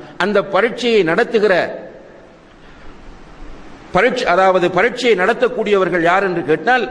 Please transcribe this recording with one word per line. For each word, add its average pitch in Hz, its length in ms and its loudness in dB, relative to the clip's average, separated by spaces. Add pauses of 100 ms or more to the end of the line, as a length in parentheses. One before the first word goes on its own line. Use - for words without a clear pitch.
(160)
அந்த 202 260 0
பரீட்சையை 208 600 0
நடத்துகிற 202 520 0 (2250)
பரீட்சை, 233 360 0
அதாவது 185 440 2
பரீட்சையை 226 480 0
நடத்தக்கூடியவர்கள் 196 840 0
யார் 175 200 2
என்று 180 220 -2
கேட்டால், 220 460 0